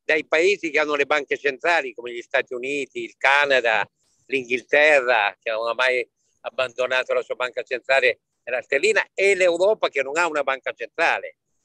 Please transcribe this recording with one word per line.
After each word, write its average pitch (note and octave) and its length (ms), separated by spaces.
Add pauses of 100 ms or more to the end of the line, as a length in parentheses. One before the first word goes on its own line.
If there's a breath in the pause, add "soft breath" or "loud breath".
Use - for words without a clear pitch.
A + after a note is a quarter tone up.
dai D#3 240
paesi E3 440
che C#3 100
hanno D3 160
le C#3 100
banche C#3+ 300
centrali, C#3+ 580
come A#2+ 180
gli A#2 100
Stati B2+ 300
Uniti, B2+ 520
il - 120
Canada, C3 720 (400)
l'Inghilterra, B2 1120
che A#2 100
non A2+ 180
ha A#2 60
mai B2+ 340 (340)
abbandonato B2+ 720
la B2 100
sua B2 120
banca B2 280
centrale, B2+ 580 (240)
la A#2+ 180
sterlina, F#3 500
e G3 220
l'Europa F3+ 540
che C3+ 140
non C#3 140
ha F3 100
una D3+ 160
banca C3 300
centrale, A2+ 680 (260)